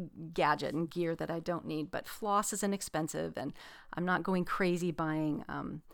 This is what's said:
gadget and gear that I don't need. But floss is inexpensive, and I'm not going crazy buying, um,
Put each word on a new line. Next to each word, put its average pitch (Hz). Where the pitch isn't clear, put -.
gadget 147
and 160
gear 165
that 156
I 165
don't 170
need. 151
But -
floss 208
is 208
inexpensive, 160
and 135
I'm 175
not 180
going 185
crazy 175
buying, 156
um, 143